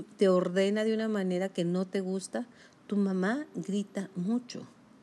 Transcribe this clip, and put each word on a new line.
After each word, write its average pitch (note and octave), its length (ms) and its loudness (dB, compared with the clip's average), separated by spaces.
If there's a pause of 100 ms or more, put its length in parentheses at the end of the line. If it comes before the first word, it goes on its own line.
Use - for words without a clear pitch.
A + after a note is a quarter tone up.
(160)
te G3 120 6
ordena F#3+ 560 4
de A3 100 2
una A3 140 -2
manera F#3+ 420 0
que F3+ 140 -2
no F#3 220 0
te G3 140 -4
gusta, F#3+ 460 -4 (400)
tu G3+ 100 -2
mamá G3+ 580 0
grita G3 600 -6
mucho, A3+ 520 -4 (360)